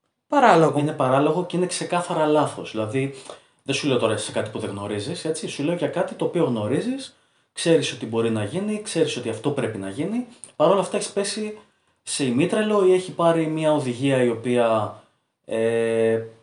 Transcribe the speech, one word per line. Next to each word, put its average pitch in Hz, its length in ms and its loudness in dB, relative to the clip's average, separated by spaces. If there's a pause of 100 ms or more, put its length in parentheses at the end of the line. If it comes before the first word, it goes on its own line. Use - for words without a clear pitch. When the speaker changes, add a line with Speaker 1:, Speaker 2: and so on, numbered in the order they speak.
(280)
Speaker 1:
Παράλογο. 165 520 6
Speaker 2:
είναι 147 140 0
παράλογο 147 520 2
και 175 120 -4
είναι 180 80 2
ξεκάθαρα 175 600 -2
λάθος. 147 460 0
Δηλαδή, 123 420 -2 (500)
δεν 135 120 -2
σου 151 120 -2
λέω 127 100 4
τώρα 107 200 2
σε - 140 -6
κάτι 110 180 -4
που 110 100 -8
δεν 104 100 -6
γνωρίζεις, 104 560 -6
έτσι, 160 220 -4
σου 143 160 -8
λέω 175 120 0
για 151 120 -2
κάτι - 260 -4
το - 120 -4
οποίο 170 180 0
γνωρίζεις, 135 720 -2 (380)
ξέρεις 156 380 2
ότι 123 140 -10
μπορεί 113 240 0
να 110 140 0
γίνει, 202 380 -4
ξέρεις 160 360 -2
ότι 113 120 -6
αυτό 127 220 -4
πρέπει 107 260 -4
να 98 120 -8
γίνει. 196 360 -4 (300)
Παρ' 156 160 4
όλα 196 80 4
αυτά 180 180 -4
έχεις - 140 -6
πέσει 214 460 -6 (460)
σε - 220 -4
ημίτρελο 196 600 2
ή 185 80 6
έχει 180 180 0
πάρει 165 360 2
μια 156 260 2
οδηγία 131 500 0
η 120 60 4
οποία, 113 680 0 (500)
ε, 113 760 2 (220)